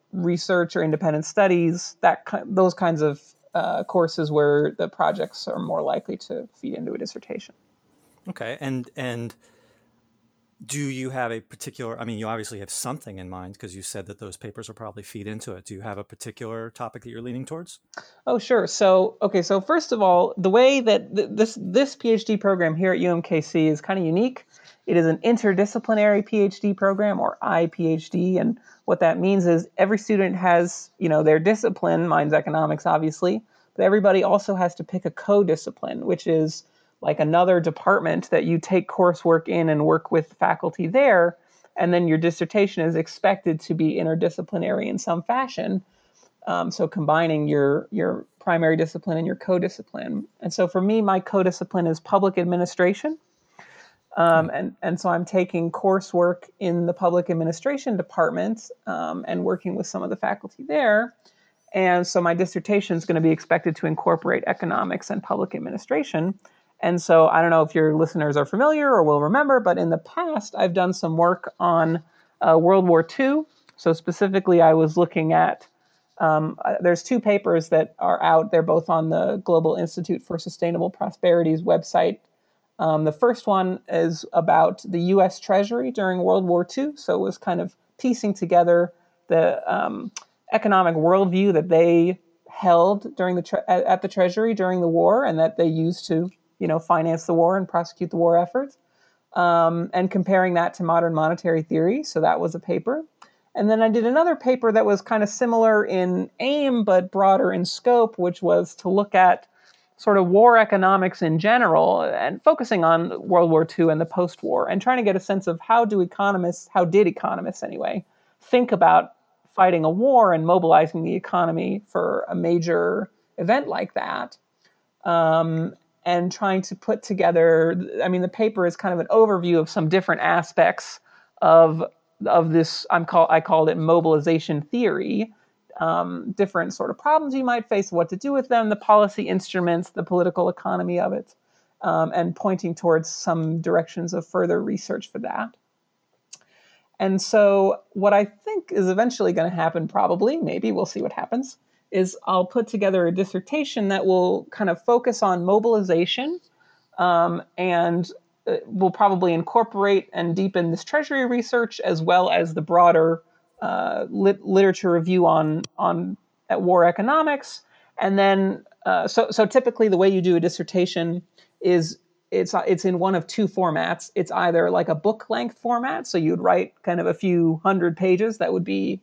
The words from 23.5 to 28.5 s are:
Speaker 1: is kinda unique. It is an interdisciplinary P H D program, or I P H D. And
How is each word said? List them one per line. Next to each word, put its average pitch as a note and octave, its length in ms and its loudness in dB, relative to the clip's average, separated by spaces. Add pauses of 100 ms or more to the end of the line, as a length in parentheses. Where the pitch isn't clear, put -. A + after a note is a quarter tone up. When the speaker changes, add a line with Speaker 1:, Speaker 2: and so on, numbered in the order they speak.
Speaker 1:
is D3+ 120 0
kinda G3 220 -4
unique. G3 440 -2 (400)
It F#3 120 0
is E3+ 80 4
an E3 140 0
interdisciplinary G#3 1080 0
P G#3+ 160 0
H G3 180 0
D G3+ 140 -2
program, G3 480 0
or - 200 -4
I E3+ 260 0
P E3 200 -4
H D#3+ 220 -2
D. F#3 280 -2
And - 220 -2 (240)